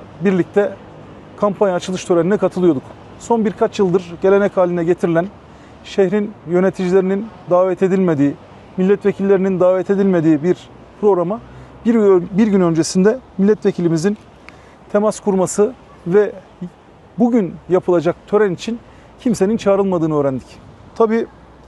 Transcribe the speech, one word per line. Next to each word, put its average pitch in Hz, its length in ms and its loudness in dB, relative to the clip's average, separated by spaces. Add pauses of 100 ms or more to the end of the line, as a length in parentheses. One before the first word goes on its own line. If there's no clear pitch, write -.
(200)
birlikte 190 520 0 (640)
kampanya 202 380 0
açılış 180 300 -6
törenine 175 320 0
katılıyorduk. 180 460 0 (360)
Son 226 260 -2
birkaç 220 340 -2
yıldır 180 440 -2
gelenek 196 340 2
haline 175 280 0
getirilen 170 420 0 (580)
şehrin 208 480 -2 (180)
yöneticilerinin 190 760 0 (240)
davet 180 320 0
edilmediği, 170 520 0 (420)
milletvekillerinin 196 840 0
davet 185 300 2
edilmediği 175 520 2
bir 175 140 0 (440)
programa 196 400 0 (460)
bir, 240 80 2 (440)
bir 233 80 4
gün 196 140 2
öncesinde 185 580 0 (200)
milletvekilimizin 190 800 0 (720)
temas 208 280 0
kurması 202 540 0 (320)
ve 190 260 0 (840)
bugün 233 360 0 (140)
yapılacak 175 480 0 (100)
tören 208 280 0
için 226 240 -10 (420)
kimsenin 214 360 -2
çağrılmadığını 185 640 0
öğrendik. 135 280 -4 (480)
Tabii 226 320 0 (420)